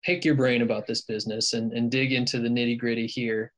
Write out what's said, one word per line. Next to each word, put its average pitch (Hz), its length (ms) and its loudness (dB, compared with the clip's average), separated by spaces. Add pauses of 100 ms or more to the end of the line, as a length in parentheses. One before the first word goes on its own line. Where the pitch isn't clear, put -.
pick 175 220 0
your 151 100 6
brain 127 260 4
about 110 240 0
this 113 160 -4
business 110 520 -4
and, 113 180 -2
and 117 180 0
dig 131 220 0
into 123 280 0
the 117 100 0
nitty-gritty 117 580 0
here. 113 500 -2